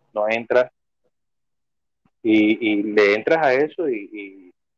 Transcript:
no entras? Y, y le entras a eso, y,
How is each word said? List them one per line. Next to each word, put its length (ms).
no 140
entras? 420
Y, 500
y 100
le 320
entras 300
a 80
eso, 360
y, 640